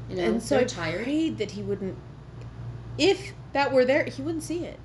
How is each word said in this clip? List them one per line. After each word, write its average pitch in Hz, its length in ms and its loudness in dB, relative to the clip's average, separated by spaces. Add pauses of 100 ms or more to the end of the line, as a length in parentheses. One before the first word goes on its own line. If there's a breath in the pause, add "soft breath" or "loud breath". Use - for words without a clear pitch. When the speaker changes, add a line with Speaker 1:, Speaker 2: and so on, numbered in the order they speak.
Speaker 1:
you 185 80 -6
know, 175 60 0
Speaker 2:
And 226 200 2
so 277 120 2
Speaker 1:
they're 254 80 8
Speaker 2:
I - 40 2
Speaker 1:
tired. 170 360 -4
Speaker 2:
prayed 294 360 0
that 196 120 -2
he 196 100 -8
wouldn't, 196 360 -4 (1000)
if 349 360 4 (200)
that 269 200 2
were 254 120 8
there, 277 200 6
he - 160 -8
wouldn't 320 220 -2
see 330 220 -4
it. - 200 -10